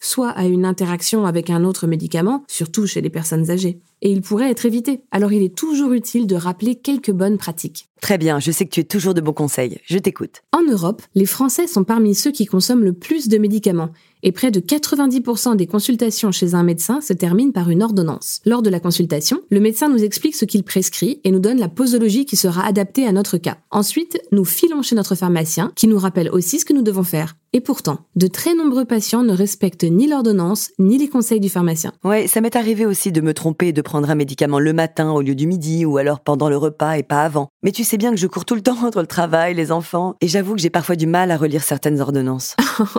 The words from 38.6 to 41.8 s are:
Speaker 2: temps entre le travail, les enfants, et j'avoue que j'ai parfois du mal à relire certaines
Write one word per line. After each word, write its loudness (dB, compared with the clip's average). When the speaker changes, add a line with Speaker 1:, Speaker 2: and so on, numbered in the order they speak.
Speaker 2:
temps 0
entre -2
le 0
travail, 0
les -2
enfants, -4
et 0
j'avoue -2
que -4
j'ai 2
parfois -2
du 0
mal 2
à 0
relire 0
certaines -2